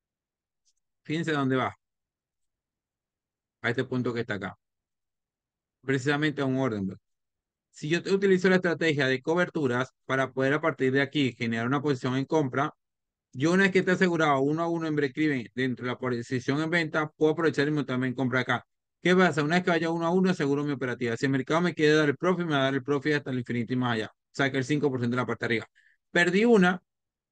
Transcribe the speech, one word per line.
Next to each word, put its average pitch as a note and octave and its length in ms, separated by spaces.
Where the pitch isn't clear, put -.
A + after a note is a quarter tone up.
Fíjense D#3+ 280
dónde C3+ 260
va. A#2+ 200
A A2+ 60
este B2 160
punto B2+ 280
que A#2 80
está G#2+ 140
acá. G2 200
Precisamente C#3+ 600
a C3+ 40
un C3 120
orden, A2 300
¿verdad? - 140
Si - 180
yo E3+ 140
te-, F3 100
utilizo F#3+ 360
la F#3 80
estrategia D#3+ 500
de C3 140
coberturas D3+ 720
para C3 260
poder C3+ 220
a D3+ 80
partir C3+ 300
de C3 100
aquí C#3 320
generar A#2 340
una C3+ 140
posición C3 360
en C3+ 80
compra, C#3+ 480
yo D3 200
una F#3+ 100
vez G3 80
que F#3+ 80
esté F#3 120
asegurado E3+ 500
uno D#3 220
a E3+ 40
uno E3 200
en D3+ 80
break-even C#3+ 600
dentro B2+ 300
de B2 60
la A#2 60
posición B2+ 640
en D#3+ 80
venta, D#3 480
puedo D#3 160
aprovechar D3 340
y D3+ 40
montarme C3 360
en B2 80
compra B2+ 260
acá. A#2+ 240
¿Qué F3+ 140
pasa? E3+ 280
Una D#3 120
vez F3+ 80
que F3+ 80
vaya E3 180
uno E3 160
a E3 60
uno, F#3 200
aseguro C#3+ 320
mi D3 100
operativa. A#2+ 440
Si - 80
el C3+ 60
mercado C3+ 300
me F3 120
quiere D3+ 200
dar D#3 160
el C3 80
profit, F3+ 280
me D#3+ 80
va C#3 80
a - 40
dar C3+ 100
el C3 80
profit C#3+ 320
hasta C#3+ 160
el B2+ 80
infinito A#2+ 340
y - 40
más B2 160
allá. A2 180
Saca C#3 260
el C3 80
cinco D3 260
por C3 80
ciento A#2+ 160
de B2+ 60
la A#2 60
parte A#2 160
de A2+ 40
arriba. A2 200
Perdí F3 340
una, F#3 360